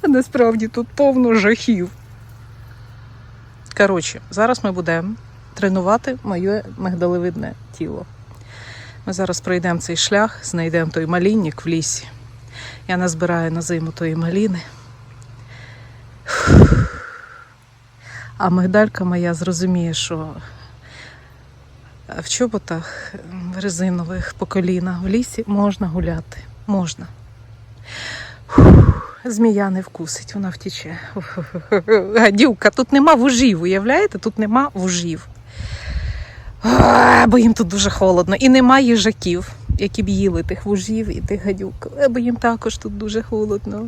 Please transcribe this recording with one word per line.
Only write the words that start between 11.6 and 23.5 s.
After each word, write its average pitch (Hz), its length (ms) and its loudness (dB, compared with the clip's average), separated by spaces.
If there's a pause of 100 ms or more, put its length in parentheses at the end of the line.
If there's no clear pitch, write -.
в 165 40 -4
лісі. 165 360 -4 (840)
Я 180 80 -2
назбираю 170 540 -2
на 165 120 -4
зиму 160 280 -4
тої 160 260 -6
маліни. 175 440 -2 (3750)
А 180 120 0
мигдалька 185 540 2
моя 175 300 -2
зрозуміє, 170 600 -2
що 156 340 -6 (1900)
в 165 100 -12
чоботах - 840 -6 (440)